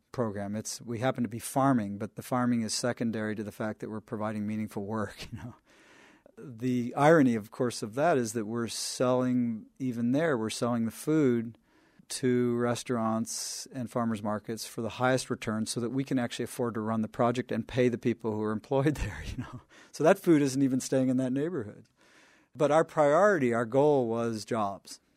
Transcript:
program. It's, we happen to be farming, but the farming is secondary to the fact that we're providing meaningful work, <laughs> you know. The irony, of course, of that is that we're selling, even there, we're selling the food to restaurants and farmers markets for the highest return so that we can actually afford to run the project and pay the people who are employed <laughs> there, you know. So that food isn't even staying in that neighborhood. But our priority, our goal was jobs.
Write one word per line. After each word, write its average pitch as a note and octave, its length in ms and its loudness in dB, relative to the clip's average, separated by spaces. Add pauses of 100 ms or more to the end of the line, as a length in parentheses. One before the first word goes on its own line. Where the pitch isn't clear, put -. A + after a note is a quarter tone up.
(120)
program. G2+ 440 -4
It's, - 240 -8
we A#2 180 -8
happen B2+ 240 0
to A2+ 60 -2
be A2+ 100 -8
farming, A#2 600 0
but G#2 180 -8
the A2+ 60 -12
farming A#2+ 400 0
is G#2+ 100 -4
secondary A2+ 640 -2
to A2 60 -6
the G2+ 100 -8
fact G#2+ 280 -8
that G#2 100 -10
we're G#2+ 100 -8
providing G#2+ 460 -6
meaningful G#2+ 380 -6
work, G#2+ 320 -6 (120)
<laughs> - 40 -18
you A2+ 60 -10
know. A2+ 160 -12 (840)
The B2 580 -4
irony, C#3+ 380 8
of G#2+ 160 -6
course, - 320 -4
of G#2+ 140 -8
that D#3 200 4
is A#2 180 0
that A2+ 120 -2
we're A#2 220 -4
selling, B2 960 0 (140)
even A#2+ 320 -2
there, D3 260 2
we're A2 120 -2
selling A#2+ 340 0
the A2 80 -4
food A#2+ 640 2 (500)
to B2 480 2
restaurants A#2 1160 -2
and B2 160 -8
farmers A2+ 320 -2
markets G#2+ 440 -6
for - 140 -12
the A2+ 80 -2
highest B2+ 420 2
return A2 360 -4
so - 140 -4
that A#2 100 -2
we C3 140 -2
can C3+ 140 -2
actually A#2+ 260 -4
afford A#2 300 -4
to A2 60 -4
run A2 220 0
the G#2+ 60 -2
project A#2+ 440 0
and A2+ 160 -2
pay B2 200 4
the A#2 100 -2
people A2+ 340 -2
who G#2+ 100 -2
are G#2+ 100 0
employed C3+ 420 2
<laughs> - 20 -10
there, - 300 -6
you - 160 -8
know. - 180 -12 (320)
So - 120 -2
that F#3+ 140 8
food D#3 240 6
isn't C3+ 200 2
even C3 180 2
staying C3 280 0
in B2+ 100 2
that B2+ 140 -2
neighborhood. C3+ 520 -6 (680)
But C#3 160 2
our D#3+ 140 6
priority, D#3 680 4
our A#2 120 0
goal C3+ 420 4
was A2+ 380 -2
jobs. G2+ 560 -4 (160)